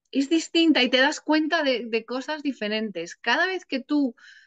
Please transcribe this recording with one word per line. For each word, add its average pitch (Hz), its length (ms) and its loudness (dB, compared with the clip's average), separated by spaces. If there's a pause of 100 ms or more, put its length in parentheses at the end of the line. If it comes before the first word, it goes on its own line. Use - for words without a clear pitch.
(100)
es 269 200 -2
distinta 330 520 2
y 254 80 2
te 254 80 4
das 285 220 2
cuenta 311 420 0
de, 247 240 0
de 226 180 -2
cosas 269 380 -6
diferentes. 214 720 -6
Cada 285 300 0
vez 370 200 -6
que 269 140 -4
tú 285 340 -2 (320)